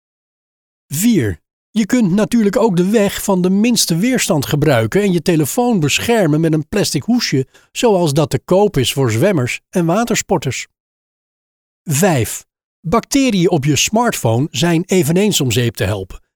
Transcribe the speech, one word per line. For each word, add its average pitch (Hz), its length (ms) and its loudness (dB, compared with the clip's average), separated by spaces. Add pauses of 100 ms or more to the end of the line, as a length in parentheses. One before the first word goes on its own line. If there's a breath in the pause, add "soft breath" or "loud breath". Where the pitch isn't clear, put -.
(880)
Vier. 147 540 0 (300)
Je 214 160 0
kunt 233 240 2
natuurlijk 202 460 0
ook 226 200 2
de 180 140 0
weg 202 340 0
van 185 180 0
de 185 80 0
minste 208 460 0
weerstand 202 500 0
gebruiken 143 560 0
en 202 100 0
je 170 100 0
telefoon 190 580 0
beschermen 160 600 0
met 165 120 0
een 156 160 -2
plastic 170 340 -2
hoesje, 208 440 -2 (260 soft breath)
zoals 180 400 2
dat 147 180 0
te 127 80 -2
koop 196 380 2
is 127 160 0
voor 135 180 0
zwemmers 127 500 0 (100)
en 175 160 -2
watersporters. 190 800 -2 (1160)
Vijf. 151 640 -2 (340)
Bacteriën 214 680 0
op 131 140 0
je 147 120 2
smartphone 160 760 0
zijn 165 340 0
eveneens 185 560 0
om 131 100 0
zeep 117 240 -2
te 113 100 -4
helpen, 95 360 -6 (160)